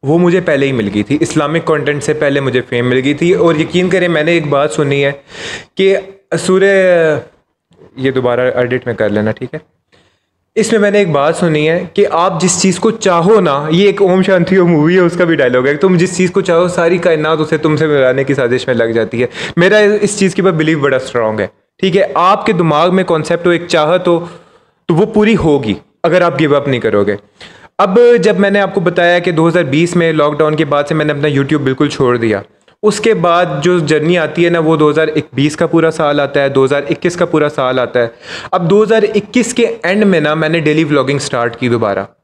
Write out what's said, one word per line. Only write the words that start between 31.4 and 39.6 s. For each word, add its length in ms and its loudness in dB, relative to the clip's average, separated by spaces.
बिल्कुल 260 0
छोड़ 300 0
दिया, 260 -2
उसके 300 2
बाद 500 0
जो 160 2
journey 360 0
आती 280 -2
है 60 2
ना, 100 0
वो 180 0
दो 120 4
हज़ार 220 0
बीस 200 0
का 100 0
पूरा 240 2
साल 320 0
आता 200 -2
है, 80 0
दो 140 2
हज़ार 280 0
इक्कीस 240 -4
का 100 0
पूरा 220 0
साल 320 -2
आता 200 -2
है। 140 -2
अब 140 0
दो 160 4
हज़ार 220 2
इक्कीस 480 -2
के 140 0